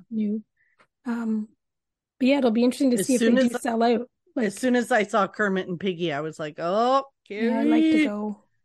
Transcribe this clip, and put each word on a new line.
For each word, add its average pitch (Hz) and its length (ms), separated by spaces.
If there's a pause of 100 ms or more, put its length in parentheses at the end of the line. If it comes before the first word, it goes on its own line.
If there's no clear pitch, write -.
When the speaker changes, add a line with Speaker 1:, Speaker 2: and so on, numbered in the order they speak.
(120)
Speaker 1:
New. 214 320 (640)
Um, 226 420 (720)
but 247 80
yeah, 277 120
it'll 247 120
be 233 140
interesting 254 260
to 240 60
Speaker 2:
As 185 100
Speaker 1:
see 269 60
if 240 80
they 233 60
Speaker 2:
soon 240 100
Speaker 1:
do 262 80
Speaker 2:
as 240 100
I 247 40
Speaker 1:
sell 226 240
out. 240 260 (260)
Like, 226 120
Speaker 2:
as 196 80
soon 247 200
as 240 160
I 226 120
saw 196 240
Kermit 196 400
and 175 120
Piggy, 175 340
I 143 80
was 156 160
like, 156 220
"Oh, 240 460 (220)
Speaker 1:
yeah, 226 320
I'd 302 80
like 311 160
to 320 80
Speaker 2:
Kermit." 311 160
Speaker 1:
go. 208 360 (220)